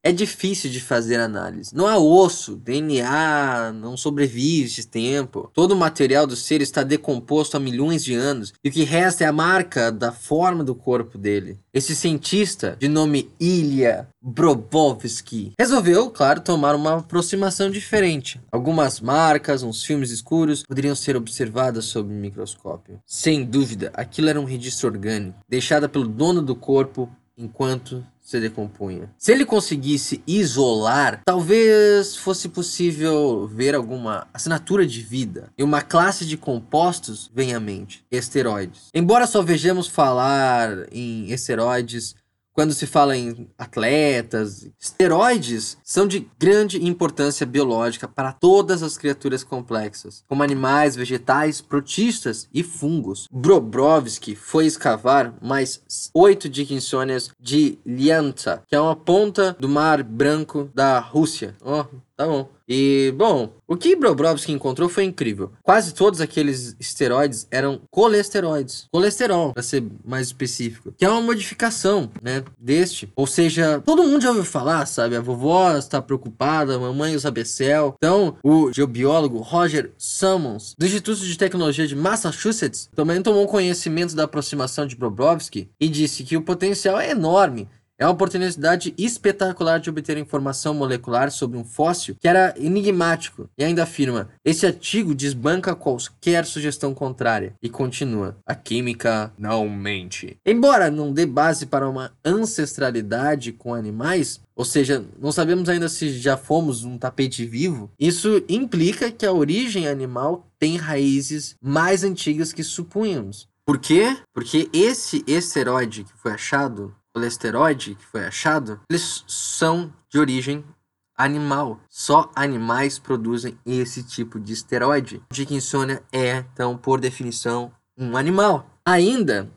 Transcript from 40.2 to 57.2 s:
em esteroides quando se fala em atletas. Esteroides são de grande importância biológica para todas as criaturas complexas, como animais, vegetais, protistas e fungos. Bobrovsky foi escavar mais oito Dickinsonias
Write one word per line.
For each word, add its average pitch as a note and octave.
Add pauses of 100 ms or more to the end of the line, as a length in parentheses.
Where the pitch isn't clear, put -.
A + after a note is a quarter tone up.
em A2+
esteroides A#2+ (420)
quando D3+
se D3
fala C#3+
em A#2
atletas. A#2 (120)
Esteroides E3+
são G3
de F3+
grande F#3+
importância D3
biológica A#2+
para C3+
todas F#3
as D#3
criaturas C#3
complexas, A2+
como C#3
animais, C#3
vegetais, C3
protistas C#3+
e E3
fungos. D3
Bobrovsky C3
foi D#3+
escavar B2
mais C3 (320)
oito G3
Dickinsonias C3+ (100)